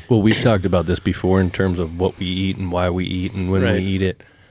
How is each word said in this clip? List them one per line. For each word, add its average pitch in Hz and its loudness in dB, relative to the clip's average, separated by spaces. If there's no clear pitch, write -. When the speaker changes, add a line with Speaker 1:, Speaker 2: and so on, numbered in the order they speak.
Speaker 1:
Well, 113 4
we've 107 4
talked 104 2
about 87 2
this 87 -2
before 92 2
in 90 2
terms 92 0
of 85 -6
what 90 -2
we 95 -6
eat 95 -2
and 92 -6
why 90 0
we 90 -2
eat 92 -6
and 92 -4
when 95 2
Speaker 2:
Right. 95 2
Speaker 1:
we 95 -2
eat 95 -2
it. 92 -4